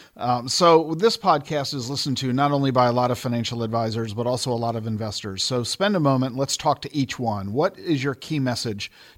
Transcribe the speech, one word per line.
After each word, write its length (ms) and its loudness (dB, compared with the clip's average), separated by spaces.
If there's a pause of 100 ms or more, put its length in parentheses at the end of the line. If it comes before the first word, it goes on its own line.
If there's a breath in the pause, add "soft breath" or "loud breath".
(160 loud breath)
Um, 340 -2
so 460 6
this 200 2
podcast 600 0
is 120 -6
listened 300 -2
to 160 -2
not 180 2
only 200 2
by 160 6
a 40 2
lot 200 2
of 80 -4
financial 420 -4
advisors, 540 -2
but 100 -2
also 260 -2
a 40 0
lot 200 -2
of 120 -6
investors. 560 -6
So 180 0
spend 340 0
a 40 2
moment, 360 2
let's 220 -2
talk 240 0
to 140 -10
each 240 -2
one. 340 -2
What 240 0
is 260 -2
your 120 -2
key 240 -4
message 520 -4 (260 soft breath)